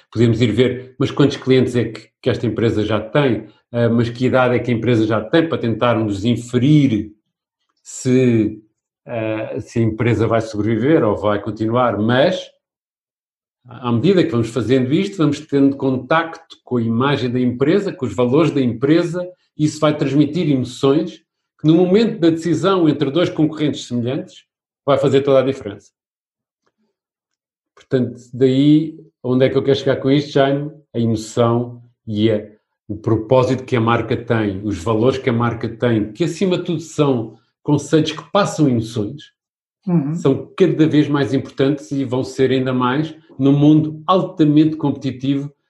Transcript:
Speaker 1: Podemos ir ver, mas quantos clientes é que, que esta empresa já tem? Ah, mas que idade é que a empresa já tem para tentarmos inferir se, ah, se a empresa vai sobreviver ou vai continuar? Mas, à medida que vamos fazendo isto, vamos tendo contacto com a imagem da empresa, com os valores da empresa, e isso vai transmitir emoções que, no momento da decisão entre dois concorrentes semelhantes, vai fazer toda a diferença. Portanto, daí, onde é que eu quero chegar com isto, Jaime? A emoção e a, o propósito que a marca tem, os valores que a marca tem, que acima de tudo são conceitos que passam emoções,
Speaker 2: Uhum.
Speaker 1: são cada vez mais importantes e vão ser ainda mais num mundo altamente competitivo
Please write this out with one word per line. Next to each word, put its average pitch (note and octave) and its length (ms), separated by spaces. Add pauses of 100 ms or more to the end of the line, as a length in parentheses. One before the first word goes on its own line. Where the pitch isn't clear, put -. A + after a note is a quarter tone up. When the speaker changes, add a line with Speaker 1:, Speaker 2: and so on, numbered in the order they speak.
(120)
Speaker 1:
Podemos A2+ 300
ir A2 100
ver, - 480
mas C#3 120
quantos - 260
clientes B2+ 380
é A#2 100
que, - 240 (120)
que C3 80
esta A#2 160
empresa G#2+ 380
já G#2 160
tem? C3+ 480 (240)
Ah, A#2+ 160
mas A#2 220
que B2+ 160
idade B2 300
é A2+ 40
que B2 120
a - 20
empresa A2+ 320
já A2+ 160
tem D#3+ 260
para A#2 100
tentarmos A2 680
inferir B2 880 (680)
se, B2 800 (440)
ah, A2 560
se - 180
a - 20
empresa A2 460
vai A2 140
sobreviver A2+ 600
ou G#2 120
vai G2+ 260
continuar? A2 560
Mas, B2+ 520 (1160)
à B2 260
medida D#3 320
que - 80
vamos A#2 180
fazendo B2 440
isto, F#3+ 240
vamos C#3+ 220
tendo C#3 380
contacto C3+ 880
com B2 120
a A#2 40
imagem A#2+ 500
da B2+ 80
empresa, C#3 540
com - 120
os A2 80
valores B2+ 380
da C#3 80
empresa, D#3 640 (320)
e D3+ 80
isso D3+ 140
vai D3+ 160
transmitir D3+ 540
emoções C#3 720 (420)
que, D3+ 60
no D#3+ 80
momento F#3 440
da E3 100
decisão E3 600
entre C#3 200
dois E3 200
concorrentes D3 580
semelhantes, B2+ 560 (420)
vai C#3 120
fazer C3+ 240
toda C3+ 180
a B2+ 60
diferença. G2+ 460 (1800)
Portanto, A#2+ 460 (120)
daí, C#3 640 (260)
onde B2+ 220
é C3 40
que C3 80
eu C3+ 60
quero C3+ 140
chegar C3 200
com C3+ 140
isto, D3 200
Jaime? C#3+ 380 (240)
A A#2 60
emoção A#2 840 (240)
e A2 240
a, G#2 160 (420)
o G2+ 100
propósito A#2+ 640
que - 120
a A#2+ 40
marca A#2 380
tem, G#2 480
os F#2+ 120
valores A#2 400
que - 120
a A#2 40
marca A#2 360
tem, A2+ 420
que E3+ 140
acima F3+ 320
de - 80
tudo E3+ 160
são C3+ 560 (260)
conceitos - 480
que - 200
passam D#3+ 360
emoções, A#2 640 (560)
Speaker 2:
Uhum. D#3 260
Speaker 1:
são C3+ 440
cada D3+ 300
vez C3+ 200
mais C#3 260
importantes C#3 580
e C3+ 120
vão B2+ 180
ser B2+ 300
ainda C3 220
mais B2+ 420 (220)
num C#3 200
mundo D3+ 480
altamente D#3 680
competitivo C3+ 760 (180)